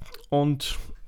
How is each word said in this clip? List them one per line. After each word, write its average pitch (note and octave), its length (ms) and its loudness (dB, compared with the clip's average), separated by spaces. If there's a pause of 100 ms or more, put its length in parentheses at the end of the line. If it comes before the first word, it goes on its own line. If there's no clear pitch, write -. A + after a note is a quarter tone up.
(300)
und C#3+ 500 2 (280)